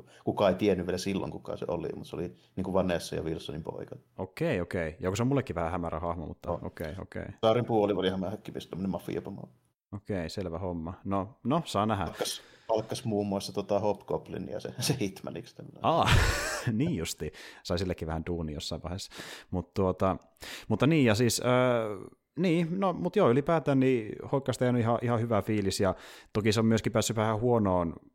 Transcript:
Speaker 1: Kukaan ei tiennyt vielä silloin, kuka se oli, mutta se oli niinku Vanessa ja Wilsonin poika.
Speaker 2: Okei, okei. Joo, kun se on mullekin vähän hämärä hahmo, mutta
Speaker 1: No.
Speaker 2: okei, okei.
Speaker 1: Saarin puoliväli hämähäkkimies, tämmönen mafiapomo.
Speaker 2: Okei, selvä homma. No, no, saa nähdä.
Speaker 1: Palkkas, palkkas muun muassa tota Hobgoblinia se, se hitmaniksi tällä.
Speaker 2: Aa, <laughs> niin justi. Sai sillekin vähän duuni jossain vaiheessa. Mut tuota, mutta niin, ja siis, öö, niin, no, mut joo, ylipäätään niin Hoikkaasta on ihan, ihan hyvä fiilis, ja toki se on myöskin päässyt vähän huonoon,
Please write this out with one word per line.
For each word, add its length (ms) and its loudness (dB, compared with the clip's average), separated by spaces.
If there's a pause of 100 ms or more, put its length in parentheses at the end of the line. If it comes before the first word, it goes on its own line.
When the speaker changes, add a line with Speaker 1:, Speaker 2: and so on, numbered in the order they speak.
(240)
Speaker 1:
Kukaan 280 4
ei 60 -2
tiennyt 280 2
vielä 120 -2
silloin, 340 -4
kuka 240 -10
se 120 -8
oli, 260 -2
mutta 160 -12
se 60 -10
oli 180 -6 (220)
niinku 160 -4
Vanessa 440 0
ja 60 -4
Wilsonin 400 -6
poika. 340 -10 (220)
Speaker 2:
Okei, 420 -2
okei. 400 -4
Joo, 100 -2
kun 60 0
se 60 0
on 60 4
mullekin 280 0
vähän 160 -2
hämärä 280 -4
hahmo, 260 -4
mutta 240 -8
Speaker 1:
No. 120 -2
Speaker 2:
okei, 300 -8 (100)
okei. 240 -10 (140)
Speaker 1:
Saarin 260 6
puoliväli 440 4
hämähäkkimies, 560 -6
tämmönen 240 -4
mafiapomo. 580 -6 (440)
Speaker 2:
Okei, 360 -6
selvä 300 -8
homma. 360 -6 (100)
No, 400 -4
no, 200 0
saa 220 0
nähdä. 180 0
Speaker 1:
Palkkas, 380 -6 (260)
palkkas 360 -2
muun 220 0
muassa 260 -4
tota 280 0
Hobgoblinia 800 -4
se, 200 -10
se 200 0
hitmaniksi 560 -8
tällä. 260 -18
Speaker 2:
Aa, 260 4 (360)
<laughs> 280 -4
niin 240 2
justi. 360 -6 (300)
Sai 160 -2
sillekin 300 -4
vähän 180 -4
duuni 260 -4
jossain 300 -8
vaiheessa. 300 -8 (380)
Mut 240 -4
tuota, 420 2 (520)
mutta 180 2
niin, 180 6
ja 100 6
siis, 300 2
öö, 520 2 (420)
niin, 420 2
no, 120 2
mut 240 -2
joo, 140 8
ylipäätään 500 4
niin 320 2 (200)
Hoikkaasta 360 0
on 80 4
ihan, 260 4
ihan 180 2
hyvä 220 2
fiilis, 380 0
ja 140 4 (380)
toki 200 2
se 80 2
on 60 4
myöskin 260 2
päässyt 240 0
vähän 240 2
huonoon, 540 2 (200)